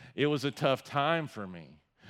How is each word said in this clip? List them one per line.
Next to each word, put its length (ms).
it 120
was 200
a 40
tough 320
time 460
for 180
me. 320